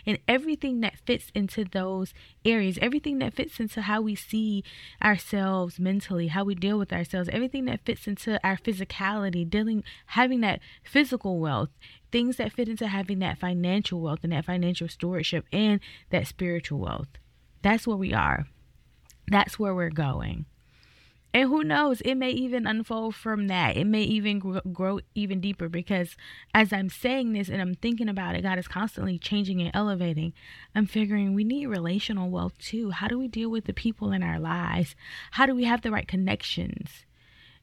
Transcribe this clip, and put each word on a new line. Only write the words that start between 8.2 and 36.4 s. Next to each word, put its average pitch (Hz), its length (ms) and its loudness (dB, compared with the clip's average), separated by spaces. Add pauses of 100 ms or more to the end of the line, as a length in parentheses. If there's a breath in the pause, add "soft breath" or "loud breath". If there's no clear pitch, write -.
our 190 120 2
physicality, 190 920 -2
dealing, 214 360 0 (220 loud breath)
having 254 340 4
that 208 200 2 (220 loud breath)
physical 247 560 2
wealth, 143 320 2 (400 loud breath)
things 240 260 2
that 220 160 -2
fit 233 160 -2
into 226 180 -4
having 196 320 -2
that 180 200 0
financial 180 640 0
wealth 156 220 -2
and 165 100 0
that 156 120 0
financial 175 440 0
stewardship 175 640 -2
and 208 280 4 (300 loud breath)
that 147 160 2
spiritual 170 520 -4
wealth. 90 300 -4 (540)
That's 220 240 4
where 220 100 0
we 190 160 -2
are. 76 340 2 (800)
That's 202 300 4
where 202 160 0
we're 175 160 0
going. 151 560 -2 (880 soft breath)
And 254 160 6
who 311 120 2
knows, 294 380 2
it 262 140 0
may 254 160 0
even 247 360 -2
unfold 220 480 -2
from 208 340 -2
that. 175 280 2
It 156 100 2
may 214 160 4
even 208 360 0
gr-, 190 220 -4 (120)
grow 190 280 -2 (140)
even 196 260 -2
deeper, 185 280 -4
because 175 480 -2 (380 loud breath)
as 214 180 6
I'm 196 160 0
saying 247 460 0
this 202 160 -2
and 196 100 -2
I'm 180 140 -2
thinking 226 340 -2
about 185 260 -4
it, 175 80 -2
God 190 160 0
is 180 80 -4
constantly 190 520 -4
changing 196 420 0
and 170 140 0
elevating. 175 580 0 (420 loud breath)
I'm 208 120 4
figuring 202 480 2
we 208 100 2
need 277 220 0
relational 185 640 0
wealth 180 280 -2
too. 220 320 -4
How 170 180 -2
do 240 100 -2
we 262 100 -2
deal 226 220 -2
with 226 160 -2
the 190 80 -2
people 208 380 -2
in 190 100 0
our 165 180 -2
lives? 170 560 -2 (360 loud breath)
How 269 120 4
do 269 100 4
we 247 100 2
have 233 180 2
the 233 80 -2
right 208 180 -2
connections - 960 -2 (580 soft breath)